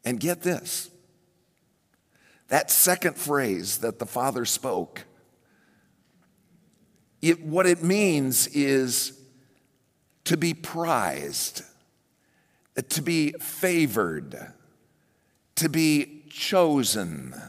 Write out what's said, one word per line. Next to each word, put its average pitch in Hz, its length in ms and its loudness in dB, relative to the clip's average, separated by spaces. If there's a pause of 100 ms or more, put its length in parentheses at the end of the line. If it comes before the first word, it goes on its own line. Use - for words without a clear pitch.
And 120 140 -4
get 170 220 -2
this, - 500 -6 (1600)
that 139 200 2
second 180 480 2
phrase 110 640 -2
that 113 180 -4
the 117 80 -8
Father 123 400 -2
spoke, - 600 -4 (2250)
it, 165 200 2
what 165 240 2
it 175 160 4
means 165 680 2
is 135 680 0 (1120)
to 180 100 2
be 165 180 0
prized, 110 1080 -4 (1300)
to 160 120 -2
be 156 380 2
favored, 101 1120 -2 (1000)
to 160 140 0
be 151 600 0
chosen. 107 1040 0 (160)